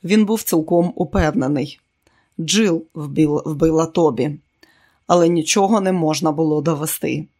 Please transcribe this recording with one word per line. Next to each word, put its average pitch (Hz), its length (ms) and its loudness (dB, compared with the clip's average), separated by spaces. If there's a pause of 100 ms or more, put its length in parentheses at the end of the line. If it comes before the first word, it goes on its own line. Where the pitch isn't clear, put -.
Він 208 200 4
був 214 180 -2
цілком 170 540 0
упевнений. 147 840 -2 (600)
Джил 165 440 0 (100)
вбіл-, 147 500 0
вбила 160 420 0
Тобі, 147 520 0 (680)
але 175 220 4
нічого 196 520 2
не 190 120 0
можна 156 400 0
було 151 300 0
довести. 151 640 -4 (140)